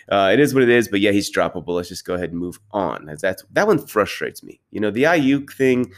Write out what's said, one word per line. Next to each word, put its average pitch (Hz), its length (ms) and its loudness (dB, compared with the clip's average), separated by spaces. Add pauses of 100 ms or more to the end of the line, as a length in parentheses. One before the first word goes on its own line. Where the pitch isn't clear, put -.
uh, 98 240 2
it 127 60 4
is 139 140 2
what 131 100 4
it 120 60 4
is, 120 180 4
but 101 120 -2
yeah, 104 120 4
he's 98 200 0
droppable. 87 440 -2
Let's 87 140 -6
just 87 160 -14
go 90 100 -4
ahead 87 160 -6
and 85 80 -8
move 87 200 -8 (120)
on. 80 380 -4 (120)
That's, 92 300 -4
that 202 160 0
one 190 180 2
frustrates - 580 -4
me. - 160 -20 (120)
You 98 100 -6
know, 107 100 0
the 117 120 0
Ayuk 143 500 2
thing, 127 440 0